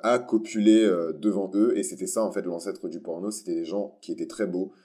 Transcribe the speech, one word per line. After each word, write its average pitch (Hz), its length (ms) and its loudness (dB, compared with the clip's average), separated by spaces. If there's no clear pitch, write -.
à 123 160 4
copuler, 110 640 4
euh, 85 300 2
devant 95 420 0
eux, 117 200 4
et 104 60 0
c'était 95 240 -6
ça, 110 180 -2
en 98 80 -2
fait, 95 120 -4
l'ancêtre 90 460 -8
du 82 100 -10
porno, 85 320 -6
c'était 90 240 -6
des 82 100 -4
gens 98 360 -6
qui - 100 -8
étaient 80 160 -8
très 107 180 -4
beaux, 92 260 -4